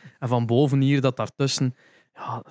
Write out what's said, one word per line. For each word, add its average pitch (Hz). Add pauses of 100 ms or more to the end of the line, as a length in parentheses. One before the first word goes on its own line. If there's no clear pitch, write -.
(200)
En 127
van 120
boven 135
hier, 139
dat 131
daartussen. 127 (400)
Ja, 120
dat -